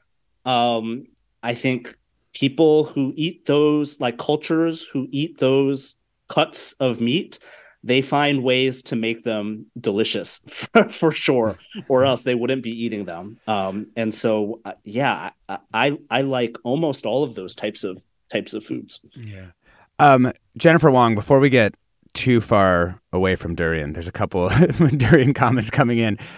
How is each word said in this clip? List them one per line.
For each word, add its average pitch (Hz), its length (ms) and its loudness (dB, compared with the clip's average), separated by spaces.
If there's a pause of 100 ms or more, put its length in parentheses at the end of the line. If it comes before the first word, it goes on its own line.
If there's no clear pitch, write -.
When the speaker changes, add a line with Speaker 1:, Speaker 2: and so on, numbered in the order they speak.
(440)
Speaker 1:
um, 120 640 -2 (380)
I 120 100 -4
think 127 420 -4 (380)
people 151 500 4
who 143 320 -4
eat - 300 -6
those, 147 560 2
like, 120 160 -2
cultures 160 640 -2
who 135 300 -8
eat 151 260 -6
those 135 580 0 (320)
cuts - 460 -4
of 123 260 -2
meat, 123 400 -2 (440)
they 127 180 2
find 143 420 0
ways 127 400 0
to - 120 -6
make 113 280 -4
them 107 420 -6 (140)
delicious 107 640 -2
<laughs> - 40 -20
for, - 420 2
for 165 220 0
sure, 117 460 0 (300)
or 131 180 4
else 127 160 0
they 123 140 -2
wouldn't 123 260 -2
be 117 240 -8
eating 107 200 -6
them. 90 420 -14
Um, 101 480 -4
and 110 180 -2
so, 107 520 -2
uh, 98 80 -12 (100)
yeah, 104 480 -4 (180)
I, 95 80 -8 (160)
I, 143 240 0 (140)
I 123 100 0
like 123 420 -4
almost 139 440 -2
all 127 160 -2
of 123 100 -6
those 95 220 -12
types 107 280 -8
of, 98 160 -8 (320)
types 104 220 -6
of 107 100 -10
foods. - 360 -12 (160)
Speaker 2:
Yeah. 101 320 -16 (500)
Um, 135 340 6 (260)
Jennifer 160 340 6
Wong, 117 240 4
before 135 240 4
we 139 100 4
get 117 240 4 (400)
too 123 260 2
far 92 640 2 (100)
away 92 240 0
from 85 200 -6
durian, 80 380 -2
there's 85 140 -10
a 92 40 -8
couple 92 380 -2
<laughs> 147 480 4
durian 131 360 6
comments 120 380 0
coming 120 260 2
in. 110 220 0 (180)